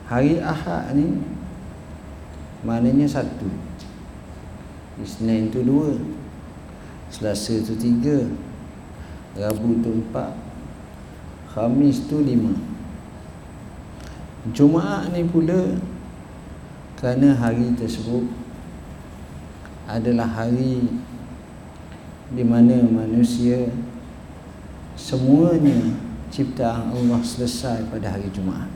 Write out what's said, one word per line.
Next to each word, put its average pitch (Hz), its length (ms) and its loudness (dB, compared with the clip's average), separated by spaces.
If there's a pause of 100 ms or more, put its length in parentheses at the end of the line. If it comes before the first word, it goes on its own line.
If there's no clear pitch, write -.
Hari 143 420 4
Ahad 156 480 -2
ni 151 240 4 (1400)
maknanya 120 480 4
satu, 117 400 -2 (1500)
Isnin 113 480 0
tu 127 160 0
dua, 143 320 4 (1120)
Selasa 107 560 -2
tu 110 80 -4
tiga, 120 480 4 (1120)
Rabu 107 480 0
tu 113 80 2
empat, 113 480 -4 (1160)
Khamis 123 500 4
tu 147 160 0
lima. 113 320 4 (2000)
Jumaat 170 600 6
ni 170 80 2
pula 180 560 4 (1200)
kerana 135 400 6
hari 117 400 4
tersebut 117 480 -2 (1600)
adalah 117 400 2
hari 123 560 0 (1400)
di 123 160 -2
mana 120 420 8
manusia 120 840 4 (1300)
semuanya 139 960 6 (320)
ciptaan 117 640 0
Allah 120 320 4
selesai 120 640 -2
pada 104 260 -4
hari 98 220 -2
Jumaat. 92 400 -2